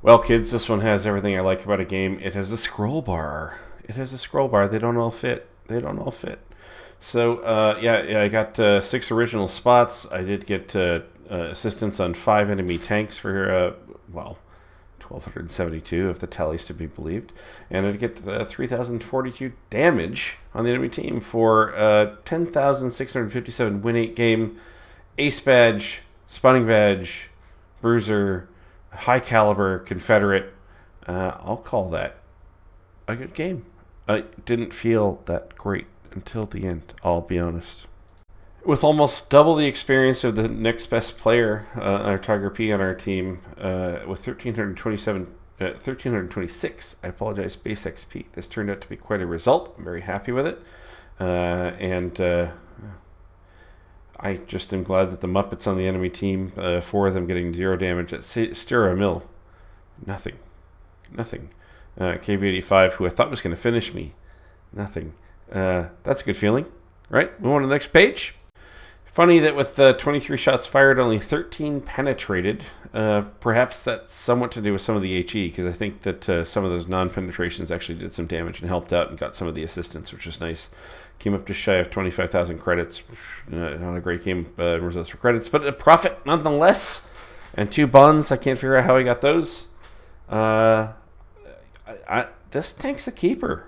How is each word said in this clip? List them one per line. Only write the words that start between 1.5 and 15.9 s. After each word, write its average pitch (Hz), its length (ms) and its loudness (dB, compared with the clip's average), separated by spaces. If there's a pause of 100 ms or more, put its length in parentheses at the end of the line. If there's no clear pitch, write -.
about 98 160 0
a 92 40 -2
game. 95 360 -2
It 92 140 -6
has 98 180 -4
a 113 40 -2
scroll 117 440 -4
bar. 78 580 -6 (240)
It - 120 -12
has 127 180 -6
a 131 40 -6
scroll 139 300 -2
bar. 101 200 4
They 107 120 0
don't 117 160 0
all 117 160 0
fit. 120 380 -6 (180)
They 117 140 -4
don't - 180 -6
all 135 120 -8
fit. - 280 -12 (600)
So, 117 380 0
uh, 107 420 2
yeah, 113 220 2
yeah, 104 180 0
I 104 80 2
got, 107 300 -2
uh, 104 200 6
six - 320 -4
original 113 380 0
spots. - 600 2
I 92 120 -6
did 98 240 -4
get, 95 280 -6
uh, 87 280 0 (280)
uh, 101 60 -8
assistance 90 640 -4
on 90 140 0
five 101 360 2
enemy 90 280 -2
tanks 104 400 -4
for, 98 340 -4
uh, 90 220 0 (360)
well, - 280 -14 (600)
twelve - 260 -16
hundred 85 240 -12
seventy-two 85 600 -4